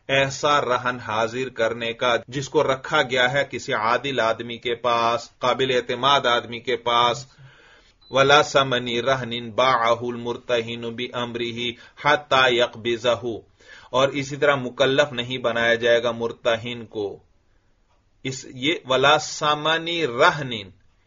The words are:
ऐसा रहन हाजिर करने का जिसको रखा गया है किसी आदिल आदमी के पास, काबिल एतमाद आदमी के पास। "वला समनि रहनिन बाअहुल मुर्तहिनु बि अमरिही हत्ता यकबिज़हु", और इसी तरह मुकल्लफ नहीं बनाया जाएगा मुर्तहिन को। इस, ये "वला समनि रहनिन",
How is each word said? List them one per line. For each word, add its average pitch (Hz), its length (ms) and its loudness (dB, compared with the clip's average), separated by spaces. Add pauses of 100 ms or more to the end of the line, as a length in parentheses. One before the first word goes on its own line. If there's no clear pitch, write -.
ऐसा 139 500 2
रहन 123 400 -2
हाजिर 113 500 -2
करने 117 440 -2
का 117 360 0
जिसको 139 320 0
रखा 135 400 0
गया 127 260 2
है 139 160 0
किसी 131 300 -6
आदिल 123 460 0
आदमी 117 380 -2
के 120 180 -4
पास, 117 680 0
काबिल 127 300 0
एतमाद 123 560 2
आदमी 117 320 0
के 120 160 -2
पास। 120 520 0 (840)
"वला 139 300 6
समनि 123 580 0
रहनिन 120 520 -2
बाअहुल 120 640 2
मुर्तहिनु 117 760 -4
बि 123 240 -8
अमरिही 117 640 -6 (280)
हत्ता 147 420 2
यकबिज़हु", 117 920 -2 (540)
और 135 180 2
इसी 139 260 -6
तरह 143 180 4
मुकल्लफ 131 580 0
नहीं 123 280 -6
बनाया 117 340 2
जाएगा 117 360 2
मुर्तहिन 117 720 -4
को। 104 420 -8 (1000)
इस, 131 300 -8
ये 147 320 -2
"वला 131 300 4
समनि 160 880 -2
रहनिन", 123 680 0 (340)